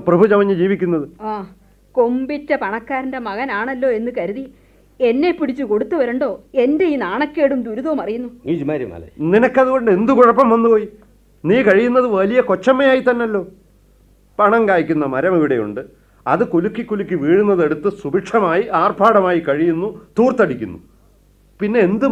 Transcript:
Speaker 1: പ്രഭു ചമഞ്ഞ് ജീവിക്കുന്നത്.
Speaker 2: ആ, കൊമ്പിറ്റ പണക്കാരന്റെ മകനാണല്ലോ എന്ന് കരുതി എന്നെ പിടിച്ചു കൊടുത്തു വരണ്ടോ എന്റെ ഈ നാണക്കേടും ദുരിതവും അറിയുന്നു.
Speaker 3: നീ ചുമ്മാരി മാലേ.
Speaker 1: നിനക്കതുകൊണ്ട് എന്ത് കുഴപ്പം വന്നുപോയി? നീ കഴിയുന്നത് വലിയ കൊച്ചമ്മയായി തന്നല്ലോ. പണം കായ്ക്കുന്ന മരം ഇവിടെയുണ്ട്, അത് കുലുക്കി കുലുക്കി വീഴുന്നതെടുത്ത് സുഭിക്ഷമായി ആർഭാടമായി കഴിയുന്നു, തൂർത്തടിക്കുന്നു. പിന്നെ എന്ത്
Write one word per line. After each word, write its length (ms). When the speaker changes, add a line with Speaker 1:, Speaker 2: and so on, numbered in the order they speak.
Speaker 1:
പ്രഭു 240
ചമഞ്ഞ് 300
ജീവിക്കുന്നത്. 440
Speaker 2:
ആ, 20
കൊമ്പിറ്റ 520
പണക്കാരന്റെ 640
മകനാണല്ലോ 640
എന്ന് 180
കരുതി 280
എന്നെ 220
പിടിച്ചു 380
കൊടുത്തു 320
വരണ്ടോ 280
എന്റെ 300
ഈ 100
നാണക്കേടും 640
ദുരിതവും 360
അറിയുന്നു. 260
Speaker 3:
നീ 160
ചുമ്മാരി 300
മാലേ. 160
Speaker 1:
നിനക്കതുകൊണ്ട് 640
എന്ത് 200
കുഴപ്പം 360
വന്നുപോയി? 340
നീ 80
കഴിയുന്നത് 400
വലിയ 220
കൊച്ചമ്മയായി 560
തന്നല്ലോ. 360
പണം 300
കായ്ക്കുന്ന 440
മരം 260
ഇവിടെയുണ്ട്, 420
അത് 180
കുലുക്കി 360
കുലുക്കി 340
വീഴുന്നതെടുത്ത് 680
സുഭിക്ഷമായി 600
ആർഭാടമായി 640
കഴിയുന്നു, 420
തൂർത്തടിക്കുന്നു. 600
പിന്നെ 280
എന്ത് 240